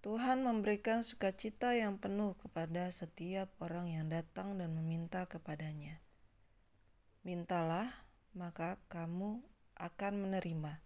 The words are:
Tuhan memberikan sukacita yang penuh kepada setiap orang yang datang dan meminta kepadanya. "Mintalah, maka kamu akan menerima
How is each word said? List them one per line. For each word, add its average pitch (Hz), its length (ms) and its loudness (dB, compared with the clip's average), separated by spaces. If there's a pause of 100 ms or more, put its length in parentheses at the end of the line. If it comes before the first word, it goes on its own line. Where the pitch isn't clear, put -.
Tuhan 254 480 4
memberikan 220 560 4
sukacita 214 720 2
yang 208 240 2
penuh 196 400 2
kepada 165 480 -2
setiap 180 720 -4
orang 170 340 -2
yang 160 140 0
datang 185 480 -2
dan 170 160 0
meminta 165 560 0
kepadanya. 156 720 -6 (1200)
"Mintalah, 175 720 0 (400)
maka 175 560 -4
kamu 185 560 -4 (320)
akan 196 380 -4 (100)
menerima 165 600 -2